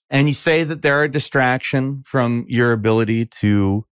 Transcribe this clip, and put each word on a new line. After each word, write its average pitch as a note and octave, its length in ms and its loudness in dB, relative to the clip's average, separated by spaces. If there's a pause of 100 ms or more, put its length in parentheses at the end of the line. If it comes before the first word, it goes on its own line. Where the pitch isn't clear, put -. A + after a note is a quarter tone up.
(100)
and C#3 180 2
you C#3+ 60 -2
say E3 280 0
that D#3 200 -8
they're C#3+ 220 2
a D3+ 60 -2
distraction C3+ 920 -2
from A#2+ 440 -2
your A#2+ 240 2
ability A2+ 540 0
to G#2 680 0